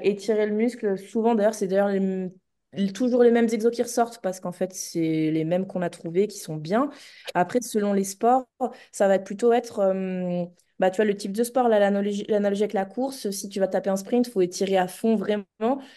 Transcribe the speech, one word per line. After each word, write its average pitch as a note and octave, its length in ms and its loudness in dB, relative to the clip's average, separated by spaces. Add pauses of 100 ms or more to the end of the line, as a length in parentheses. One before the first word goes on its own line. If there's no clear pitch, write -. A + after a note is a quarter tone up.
étirer G#3 440 0
le G#3 80 -2
muscle, A3 420 0
souvent, A3+ 360 0
d'ailleurs, G#3+ 200 2
c'est G#3 140 -4
d'ailleurs G3 220 2
les G3 80 0
m-, F#3+ 340 -2 (640)
toujours B3 300 2
les A#3+ 80 8
mêmes A#3 200 4
exos A3+ 200 0
qui A#3 100 -2
ressortent A#3 400 -2
parce F#3 180 -6
qu'en F3+ 120 -8
fait, F#3 220 -4
c'est D#3+ 580 -2
les D#3+ 140 0
mêmes F3+ 200 0
qu'on F#3+ 160 -6
a F3 80 -2
trouvés F3 380 -2
qui G#3 100 -10
sont D#3 200 -10
bien. G3+ 320 0 (440)
Après, F3+ 280 0
selon G#3 320 -2
les G3 100 2
sports, A#3+ 420 2 (460)
ça G3+ 160 2
va G3 120 4
plutôt G3+ 320 0
être, A#3 280 0
euh, F#3 640 -2 (320)
bah, F#3 140 2
tu F#3+ 60 -6
vois, A3 80 4
le G#3 100 2
type G3+ 160 -8
de G#3+ 120 0
sport, A#3+ 260 2
là, G#3+ 100 6
l'analogie, G3+ 500 0
l'analogie G#3 340 2
avec G3+ 100 -4
la G3 120 0
course, B3 460 -6
si G3 180 -8
tu G3+ 100 -6
vas F#3+ 80 2
taper F#3+ 220 -2
un F#3+ 60 2
sprint, A#3+ 320 0
faut G3 140 0
étirer F#3 360 0
à F3+ 100 2
fond A3+ 280 0
vraiment. G3+ 320 -2 (500)